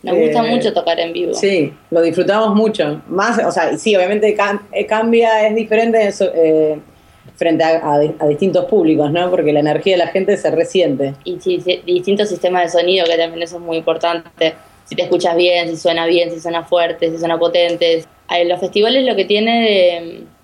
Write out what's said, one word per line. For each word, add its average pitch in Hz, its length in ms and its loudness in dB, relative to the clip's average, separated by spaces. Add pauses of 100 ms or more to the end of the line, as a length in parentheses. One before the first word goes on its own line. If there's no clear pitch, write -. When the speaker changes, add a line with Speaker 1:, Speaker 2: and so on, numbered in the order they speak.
Speaker 1:
Me 180 100 -4
gusta 165 320 2
Speaker 2:
eh, 226 60 -2
Speaker 1:
mucho 226 220 0
tocar 170 260 -2
en 170 140 -4
vivo. 175 220 -4
Speaker 2:
Sí, 180 380 0 (180)
lo 165 120 2
disfrutamos 202 540 0
mucho. 180 520 0
Más, 208 360 0
o 170 80 0
sea, 165 180 0
y 151 80 -4
sí, 214 160 0
obviamente 202 420 2
cam-, 202 260 -2 (100)
eh, 208 120 -4
cambia, 220 640 2
es 214 80 0
diferente 226 540 2
eso, 196 260 -2
eh, 156 420 2 (600)
frente 165 260 0
a, 160 300 0
a 147 80 4
di-, 151 180 0
a 156 80 -2
distintos 180 380 0
públicos, 156 480 2
¿no? 175 180 0
Porque 160 220 2
la 147 80 2
energía 156 360 0
de 175 80 2
la 165 40 -4
gente 190 280 0
se 160 140 -2
resiente. 156 720 0
Speaker 1:
Y 180 180 -8
sí, 180 240 -2
sí, 180 220 -4
distintos 196 420 0
sistemas 180 440 -2
de 175 80 4
sonido, 175 260 0
que 170 100 0
también 165 260 -4
eso 170 160 -10
es 175 40 -14
muy 165 140 -6
importante. 165 760 -4 (300)
Si - 120 -12
te 180 60 -2
escuchas 175 340 0
bien, 175 320 2
si 165 80 -6
suena 165 300 -2
bien, 170 260 0
si 165 80 -12
suena 170 240 -6
fuerte, 170 480 -2
si 165 60 -8
suena 165 200 -2
potente. 170 680 0 (240)
En 175 200 0
los 175 100 0
festivales 214 460 0
lo 247 100 0
que 196 100 0
tiene 220 380 0
de 175 640 0 (200)